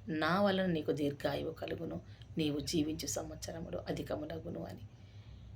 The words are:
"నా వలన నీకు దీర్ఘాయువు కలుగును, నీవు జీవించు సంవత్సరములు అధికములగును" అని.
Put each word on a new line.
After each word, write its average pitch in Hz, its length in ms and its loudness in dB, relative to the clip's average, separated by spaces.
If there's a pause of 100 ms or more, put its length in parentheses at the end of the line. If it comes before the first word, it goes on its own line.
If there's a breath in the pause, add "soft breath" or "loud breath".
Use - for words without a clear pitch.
"నా 160 340 4
వలన 190 240 6
నీకు 160 260 4
దీర్ఘాయువు 143 580 2
కలుగును, 165 500 -4 (380 loud breath)
నీవు 151 200 4
జీవించు 156 480 2
సంవత్సరములు 165 720 -4 (100)
అధికములగును" 160 760 -4
అని. - 140 -8 (760 loud breath)